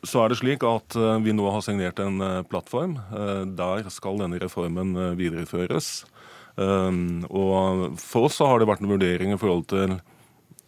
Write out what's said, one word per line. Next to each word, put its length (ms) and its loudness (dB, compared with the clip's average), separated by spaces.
så 180 2
er 60 4
det 80 0
slik 260 0
at, 320 -2
eh, 240 2
vi 140 2
nå 180 2
har 100 -2
signert 380 -4
en, 220 -2
eh, 220 -4
plattform. 560 -4
Eh, 340 -4
der 440 -4
skal 300 -6
denne 200 -4
reformen, 560 -2
eh, 200 -2
videreføres. 920 -4
Ehm, 720 0
og 680 2
for 280 2
oss 120 0
så 80 6
har 140 6
det 80 6
vært 140 2
en 80 -2
vurdering 420 2
i 60 0
forhold 300 0
til 340 0